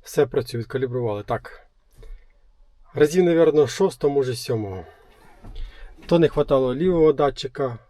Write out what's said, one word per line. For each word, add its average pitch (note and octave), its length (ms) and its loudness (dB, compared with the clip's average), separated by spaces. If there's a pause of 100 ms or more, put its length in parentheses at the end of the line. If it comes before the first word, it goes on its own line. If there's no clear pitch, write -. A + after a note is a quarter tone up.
все C#3+ 240 0
працює, A#2+ 340 -4
відкалібрували. A#2+ 640 -6
Так, - 460 -10 (1300)
разів, D3+ 300 4
навірно, D#3+ 420 4
шостого, D#3+ 480 -2
може, B2+ 220 0
сьомого. G2+ 480 -6 (1200)
То E3+ 120 4
не D#3 100 4
хватало C3 460 0
лівого D#3+ 380 2
датчика C3+ 640 -4 (120)